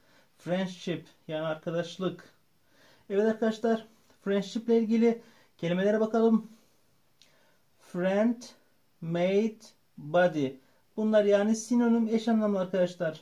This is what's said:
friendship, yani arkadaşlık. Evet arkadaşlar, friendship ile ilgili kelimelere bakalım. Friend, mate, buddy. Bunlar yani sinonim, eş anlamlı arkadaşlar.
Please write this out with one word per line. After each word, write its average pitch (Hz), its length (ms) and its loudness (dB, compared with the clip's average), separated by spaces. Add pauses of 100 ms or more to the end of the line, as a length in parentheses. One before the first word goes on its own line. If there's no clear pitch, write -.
(360)
friendship, 185 680 -6 (220)
yani 156 180 -6
arkadaşlık. 170 760 -6 (880)
Evet 208 160 2
arkadaşlar, 220 600 0 (380)
friendship 196 440 -2
ile 233 100 4
ilgili 226 440 2 (340)
kelimelere 190 440 0
bakalım. 220 460 2 (1300)
Friend, 202 640 -2 (580)
mate, 190 580 0 (380)
buddy. 156 520 0 (480)
Bunlar 214 280 2
yani 202 320 2
sinonim, 233 520 2
eş 226 200 -2
anlamlı 208 320 0
arkadaşlar. 180 600 -4